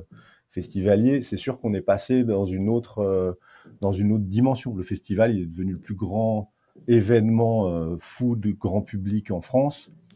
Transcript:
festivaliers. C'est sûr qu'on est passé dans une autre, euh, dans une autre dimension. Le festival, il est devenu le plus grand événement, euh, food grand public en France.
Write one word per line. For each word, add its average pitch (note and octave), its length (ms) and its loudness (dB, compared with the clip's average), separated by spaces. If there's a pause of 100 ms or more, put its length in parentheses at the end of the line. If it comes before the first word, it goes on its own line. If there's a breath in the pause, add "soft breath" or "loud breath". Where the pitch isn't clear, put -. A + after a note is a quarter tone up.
(500 soft breath)
festivaliers. G#2 720 2
C'est - 160 -6
sûr - 220 -6
qu'on G#2+ 140 -2
est F#2+ 80 -2
passé B2 420 2
dans G2+ 220 0
une F#2+ 240 -2
autre, A#2 300 -2
euh, F#2 340 0 (480 soft breath)
dans G2 120 0
une G2+ 180 0
autre G#2+ 120 2
dimension. A#2+ 520 0
Le F#2 80 -6
festival, G#2 520 0
il F#2 80 -2
est - 20 -6
devenu F#2 280 -6
le - 60 -10
plus G#2 160 -10
grand G#2 560 -2 (360)
événement, A2+ 800 4
euh, E2+ 300 -4
food A#2 460 -4 (120)
grand G2+ 240 -2
public G2+ 500 -6
en F2 100 -4
France. C3+ 500 -2 (240)